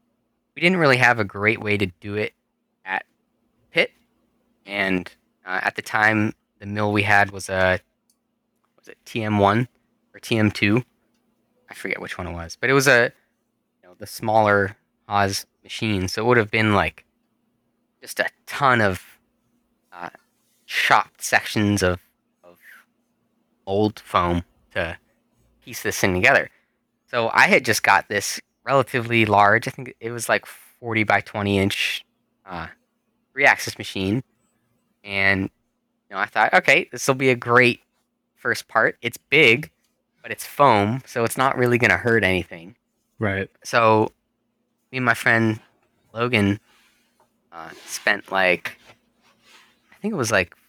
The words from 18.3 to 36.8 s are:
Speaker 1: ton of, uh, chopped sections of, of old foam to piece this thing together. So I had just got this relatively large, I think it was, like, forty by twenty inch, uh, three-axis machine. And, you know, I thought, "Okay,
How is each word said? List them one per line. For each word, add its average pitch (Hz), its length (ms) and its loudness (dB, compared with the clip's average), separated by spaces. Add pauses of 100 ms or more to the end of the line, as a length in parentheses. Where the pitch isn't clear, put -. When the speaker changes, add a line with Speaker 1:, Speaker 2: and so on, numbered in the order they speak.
Speaker 1:
ton 127 360 0
of, 95 200 -2 (880)
uh, 87 180 -14 (560)
chopped - 580 -2
sections 104 600 0
of, 90 160 -2 (440)
of 87 140 -20 (1080)
old 104 320 -2
foam 87 440 0 (300)
to 82 240 -6 (640)
piece - 200 -14
this 101 160 -6
thing 98 160 2
together. 98 340 2 (580)
So 117 260 -4
I 131 140 6
had 170 180 2
just 110 180 0
got 98 260 4
this - 300 -6 (240)
relatively 117 640 0
large, 104 400 4
I 131 40 -6
think - 280 -16
it 113 120 -12
was, 117 180 -10
like, 107 180 -2
forty - 560 -6
by 101 180 2
twenty 101 380 -2
inch, - 440 -2 (420)
uh, 85 220 -12 (640)
three-axis 131 440 0
machine. 101 460 -4 (800)
And, 98 400 0 (640)
you 101 60 -18
know, - 20 -8
I 98 80 -2
thought, 110 280 0
"Okay, 139 380 2